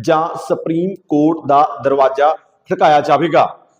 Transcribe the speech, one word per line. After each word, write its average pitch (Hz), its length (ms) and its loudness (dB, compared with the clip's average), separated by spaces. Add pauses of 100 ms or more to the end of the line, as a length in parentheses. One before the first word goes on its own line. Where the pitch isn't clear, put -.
ਜਾਂ 160 280 0 (200)
ਸੁਪਰੀਮ 175 460 -4
ਕੋਰਟ 151 540 -2
ਦਾ 143 200 4 (160)
ਦਰਵਾਜ਼ਾ 139 500 2
ਖੜਕਾਇਆ - 640 0
ਜਾਵੇਗਾ, 147 580 0 (220)